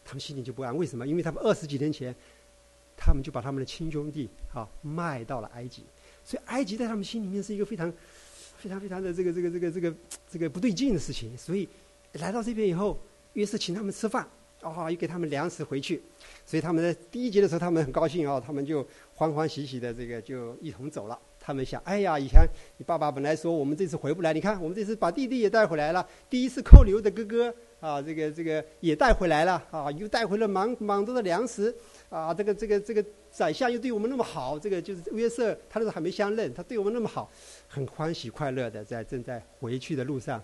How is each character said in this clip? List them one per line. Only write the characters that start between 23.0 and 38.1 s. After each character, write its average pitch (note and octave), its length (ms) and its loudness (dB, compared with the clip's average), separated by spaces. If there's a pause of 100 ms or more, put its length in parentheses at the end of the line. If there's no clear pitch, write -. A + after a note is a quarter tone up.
本 C3+ 120 -4
来 D3+ 120 2
说 E3 160 -2
我 D#3 140 0
们 D3+ 100 0
这 F#3 120 -2
次 D3+ 100 -4
回 C#3 160 -2
不 F3+ 80 -4
来， D#3+ 100 2
你 D#3+ 80 2
看 G3 220 0
我 D#3+ 60 -4
们 F3+ 80 -4
这 G#3+ 100 -2
次 G#3+ 100 -2
把 F3 160 2
弟 C4 160 -2
弟 B3 120 0
也 G#3 100 4
带 A3 160 6
回 E3 100 0
来 D3+ 160 0
了， F3+ 160 0 (220)
第 B3 140 2
一 C4 40 0
次 B3+ 140 -4
扣 - 220 12
留 G#3 180 2
的 G#3 80 2
哥 G#3+ 160 -6
哥 A#3 260 -2 (280)
啊， D3+ 200 -4
这 D3+ 140 -8
个， D#3 180 -4
这 D#3+ 120 -10
个 D#3 200 -2 (160)
也 D#3 160 2
带 A3 160 6
回 F#3 160 4
来 D#3 160 6
了 F3+ 100 4 (180)
啊， D3 220 -4
又 F#3 140 -8
带 A#3 160 0
回 G3+ 140 -2
了 A3 100 2
蛮， G3 300 0
蛮 G3+ 260 0
多 B3 120 -4
的 B3 80 0
粮 F#3 240 2
食 A3 280 -2 (360)
啊， D#3+ 200 -4
这 F3 120 -2
个， G#3 100 0
这 G#3 140 -4
个， G3+ 120 4
这 G#3 140 -6
个 G#3 100 4 (280)
宰 E3+ 200 2
相 A#3+ 200 2
又 A#3+ 80 -2
对 B3 120 -2
我 A3 60 0
们 G#3 100 0
那 C4+ 80 0
么 A#3+ 80 2
好， D3+ 360 -4
这 G#3 100 -6
个 F#3+ 100 0
就 G3 140 -8
是 F3 80 -10 (120)
约 A#3 140 0
瑟， A#3 240 0 (160)
他 - 120 -4
那 - 0 -
时 A3+ 60 0
候 G#3 60 -2
还 - 80 -6
没 E3+ 120 -2
相 G3+ 240 0
认， F3+ 180 -2
他 E3+ 80 -10
对 A#3 160 -6
我 G3+ 60 0
们 G#3 100 0
那 B3 60 -2
么 G#3 100 -2
好， A2+ 180 -6 (400)
很 C3+ 200 -6
欢 D#3+ 260 -4